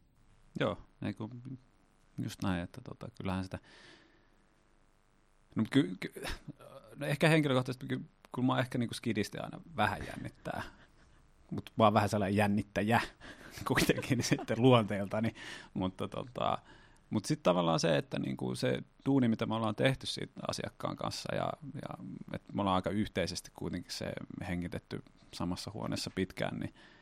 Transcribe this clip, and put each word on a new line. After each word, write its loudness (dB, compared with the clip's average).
Joo, 0
ei -2
kun, -10
just -8
näin, 0
että -12
tota, -12
kyllähän -2
sitä, -8
no, 4
ky-, 4
ky-, -8
no -6
ehkä 4
henkilökohtaisesti, 4
ky-, -2
kyllä 2
mä 4
ehkä -2
niinku 0
skidisti -2
aina -8
vähän 2
jännittää, -8
mut -8
mä 6
oon 8
vähän 4
sellainen 2
jännittäjä 4
<laughs> -12
kuitenkin 2
sitten 0
luonteeltani, 4
mutta -2
tota, -2
mut -2
sit 0
tavallaan 4
se, 4
että -2
niinku -4
se 0
duuni, 6
mitä 2
me 0
ollaan 0
tehty 2
siitä -6
asiakkaan -4
kanssa, -4
ja, 0
ja -10
et -8
me -2
ollaan 4
aika 0
yhteisesti -2
kuitenkin -6
se -6
hengitetty -6
samassa -4
huoneessa -4
pitkään, -2
niin -6